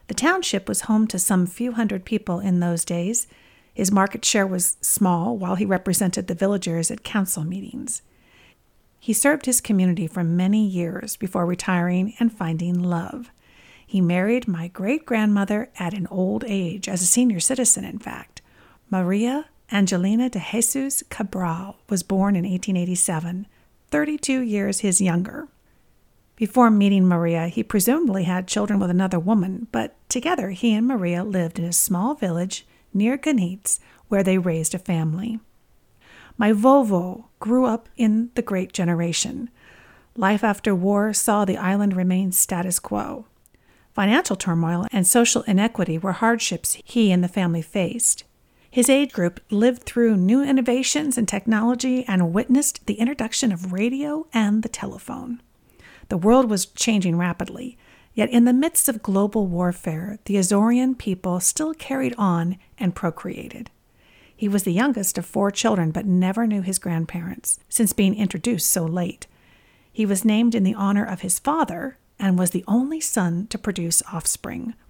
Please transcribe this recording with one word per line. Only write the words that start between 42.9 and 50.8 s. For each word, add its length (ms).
Financial 420
turmoil 560
and 140
social 360
inequity 540
were 160
hardships 720
he 260
and 140
the 40
family 340
faced. 640
His 200
age 220
group 280
lived 340
through 320
new 260
innovations 720